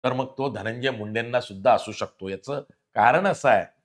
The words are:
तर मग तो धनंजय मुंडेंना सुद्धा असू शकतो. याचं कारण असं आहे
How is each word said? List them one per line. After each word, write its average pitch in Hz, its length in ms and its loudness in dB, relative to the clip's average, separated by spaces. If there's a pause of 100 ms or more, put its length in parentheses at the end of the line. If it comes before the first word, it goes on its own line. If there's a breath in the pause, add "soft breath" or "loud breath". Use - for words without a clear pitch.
तर 127 100 0
मग 131 120 -2 (120)
तो 139 140 -2
धनंजय 113 380 -4
मुंडेंना 117 520 -2
सुद्धा 104 320 2
असू 107 180 0
शकतो. 95 380 -8
याचं 135 320 -8 (340)
कारण 135 320 6
असं 147 220 2
आहे 98 160 4 (200)